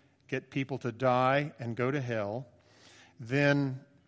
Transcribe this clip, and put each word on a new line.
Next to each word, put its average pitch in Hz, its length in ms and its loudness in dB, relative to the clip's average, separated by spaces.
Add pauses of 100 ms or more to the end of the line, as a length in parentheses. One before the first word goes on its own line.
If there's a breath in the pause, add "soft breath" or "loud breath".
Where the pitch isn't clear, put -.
(280 soft breath)
get 131 220 -6
people 135 280 -4
to 120 140 -6
die 131 640 2
and 117 160 -6
go 123 160 0
to 147 100 -2
hell, 117 460 -4 (720 loud breath)
then, 139 640 2 (280)